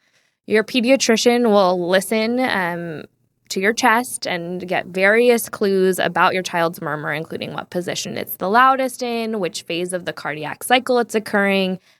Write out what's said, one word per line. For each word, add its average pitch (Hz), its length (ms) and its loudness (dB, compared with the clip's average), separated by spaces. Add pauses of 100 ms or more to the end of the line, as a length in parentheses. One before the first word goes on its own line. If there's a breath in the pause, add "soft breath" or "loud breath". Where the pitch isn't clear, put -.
(460)
Your 214 180 2
pediatrician 240 880 2
will 180 380 4
listen, 220 520 0
um, 175 640 -4 (440)
to - 120 -6
your 202 120 2
chest 240 540 0
and 180 420 -6
get 180 200 -2
various 220 600 4
clues 190 500 2
about 175 360 2
your 185 80 -2
child's 170 400 -2
murmur, 151 320 -4
including - 400 -8
what - 160 -10
position - 480 -6
it's - 180 -10
the 185 140 -4
loudest 254 520 2
in, 226 380 -4
which 165 220 -6
phase 180 320 -6
of 175 100 -8
the 156 80 -6
cardiac 151 500 -10
cycle 247 360 2
it's 240 160 -2
occurring, 196 640 0 (220 soft breath)